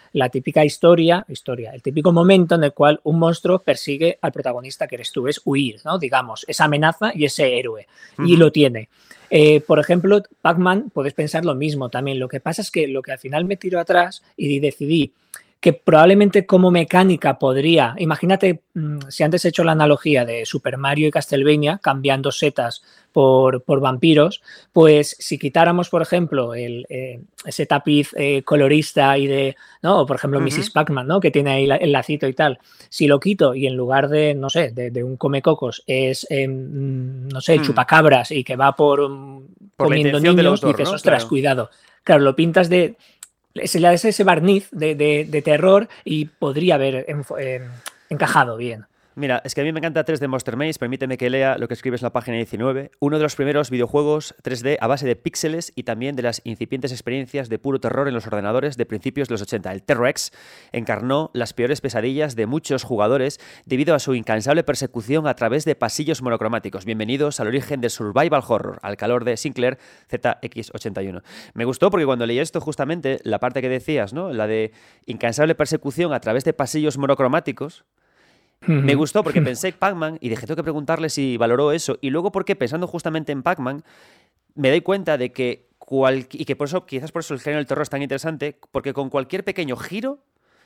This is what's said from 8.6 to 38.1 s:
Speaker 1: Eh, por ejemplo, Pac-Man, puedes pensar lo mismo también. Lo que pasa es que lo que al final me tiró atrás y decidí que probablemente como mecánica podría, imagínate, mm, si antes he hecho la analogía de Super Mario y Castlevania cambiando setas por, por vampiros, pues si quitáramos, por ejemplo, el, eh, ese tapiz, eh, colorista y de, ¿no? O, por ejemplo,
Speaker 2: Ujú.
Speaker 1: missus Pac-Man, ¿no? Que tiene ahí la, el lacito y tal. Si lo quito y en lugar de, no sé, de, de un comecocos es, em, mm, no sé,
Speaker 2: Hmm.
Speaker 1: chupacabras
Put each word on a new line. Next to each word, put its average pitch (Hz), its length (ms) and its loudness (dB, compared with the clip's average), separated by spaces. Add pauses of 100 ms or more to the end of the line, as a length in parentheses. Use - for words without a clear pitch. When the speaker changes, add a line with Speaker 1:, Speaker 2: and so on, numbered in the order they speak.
Speaker 1:
Eh, 151 300 8
por 151 180 4
ejemplo, 185 420 4 (220)
Pac-Man, 185 500 2
puedes 139 220 -4
pensar 160 300 -2
lo 147 100 0
mismo 139 340 -4
también. 135 300 -4
Lo 127 80 -4
que 131 120 -10
pasa 165 220 -6
es - 80 -8
que 156 180 -2
lo 135 140 -4
que 135 100 -14
al 131 80 -10
final 147 260 -4
me 190 120 -4
tiró 180 220 -4
atrás 175 420 2 (160)
y 143 220 -2
decidí 147 540 0 (480)
que 165 120 4
probablemente 196 720 6
como 180 260 6
mecánica 175 640 4
podría, 135 600 2
imagínate, 175 640 0 (140)
mm, 151 240 -6 (100)
si - 140 -2
antes 160 200 2
he 175 60 2
hecho 175 160 0
la 160 80 2
analogía 147 500 4
de 113 220 -6
Super 131 320 -6
Mario 147 320 0
y - 20 0
Castlevania 151 720 2
cambiando 135 480 0
setas 131 500 -4 (300)
por, 131 520 6
por 139 180 0
vampiros, 151 600 4 (300)
pues 151 480 6
si - 180 -6
quitáramos, 170 520 2
por 170 120 0
ejemplo, 151 520 -2
el, 120 340 -10
eh, 127 320 -12 (240)
ese 143 220 -4
tapiz, 147 500 2
eh, 139 280 0
colorista 147 760 4
y 139 100 0
de, 135 300 -2 (240)
¿no? 185 180 4
O, 135 60 2
por 135 100 -2
ejemplo, 139 240 -2
Speaker 2:
Ujú. 135 60 0
Speaker 1:
missus 156 240 -4
Pac-Man, 143 380 0
¿no? 180 120 2
Que 175 100 2
tiene 143 220 2
ahí 135 140 2
la, 139 100 2
el 156 160 0
lacito 143 340 -2
y 131 80 -2
tal. 139 260 0 (280)
Si - 200 0
lo 143 120 6
quito 170 340 2
y 131 140 -2
en 131 80 -4
lugar 131 320 0
de, 151 280 2
no 135 140 -6
sé, 139 220 -2
de, 120 200 -8
de 120 120 -4
un 127 140 -6
comecocos 139 680 -2
es, 131 420 -2
em, 135 220 -2
mm, 131 840 -8
no 131 80 -8
sé, 165 180 4
Speaker 2:
Hmm. 151 40 0
Speaker 1:
chupacabras 139 680 4